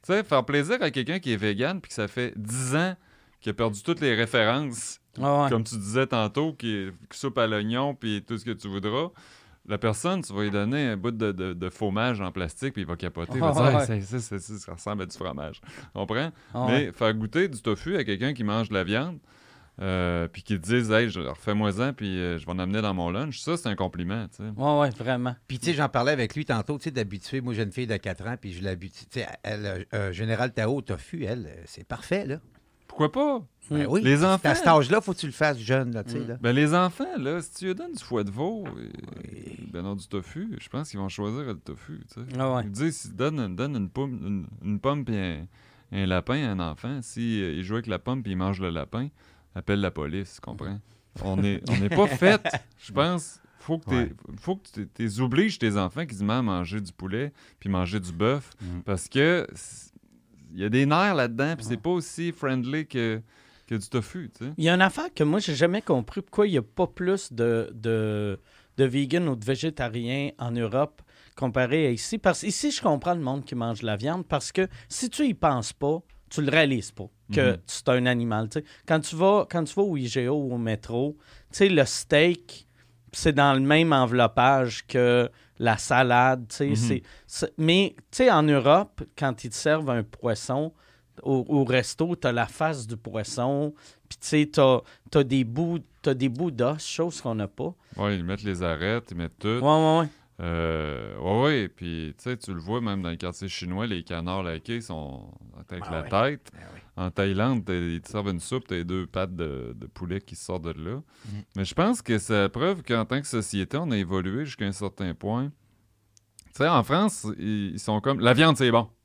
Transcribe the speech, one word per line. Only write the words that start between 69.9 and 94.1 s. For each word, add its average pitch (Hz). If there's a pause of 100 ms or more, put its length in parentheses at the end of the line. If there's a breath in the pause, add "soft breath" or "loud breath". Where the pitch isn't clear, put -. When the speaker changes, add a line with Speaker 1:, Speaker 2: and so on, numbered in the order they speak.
Speaker 2:
en 120
Europe 120 (340 soft breath)
comparé 131
à 123
ici. 120
Parce 185
que 202
ici, 285
je -
comprends 165
le 165
monde 135
qui 135
mange 117
la 107
viande, 160
parce -
que 185 (220 loud breath)
si -
tu 302
y 233
penses 135
pas, 151 (300)
tu 151
le 139
réalises 139
pas - (240)
que 104
Speaker 1:
Mhm. 90
Speaker 2:
c'est -
un 127
animal, 117
tu 156
sais. 147 (220 loud breath)
Quand 160
tu 160
vas, 190
quand 170
tu -
vas 202
au 185
I 127
G 123
A 139
ou 139
au 120
métro, 117 (340 soft breath)
tu -
sais, 196
le 151
steak, - (460 soft breath)
c'est 156
dans 143
le 131
même 156
enveloppage 123
que 123 (300 soft breath)
la 113
salade, 123
tu -
sais, 143
Speaker 1:
Mhm. 107
Speaker 2:
c'est, 117 (240 loud breath)
c'est, -
mais, 175
tu - (140)
sais, 254
en 156
Europe, 147 (140)
quand 135
ils 123
te -
servent 156
un 117
poisson, 127 (480 soft breath)
au, 131
au 143
resto, 127
t'as 131
la 120
face 151
du 113
poisson, 131 (340 soft breath)
puis -